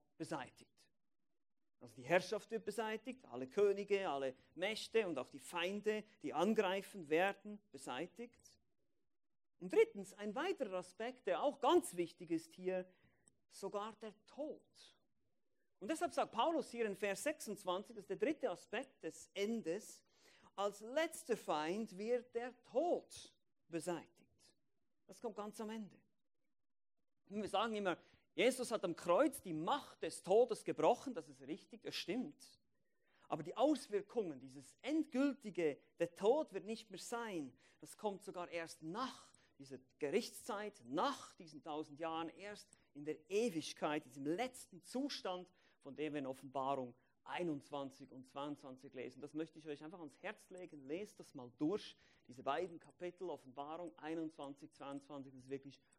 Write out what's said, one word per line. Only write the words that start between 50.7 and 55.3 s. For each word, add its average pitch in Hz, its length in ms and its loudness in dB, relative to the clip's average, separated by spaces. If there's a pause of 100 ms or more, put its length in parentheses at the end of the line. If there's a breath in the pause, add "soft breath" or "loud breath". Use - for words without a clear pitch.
Lest 185 340 -6
das - 140 -18
mal 123 240 -12
durch, 165 380 0 (300 soft breath)
diese 123 160 -14
beiden 165 380 0
Kapitel, 175 480 -10
Offenbarung 151 720 -8
einundzwanzig, 151 720 -6
zweiundzwanzig. 139 600 -10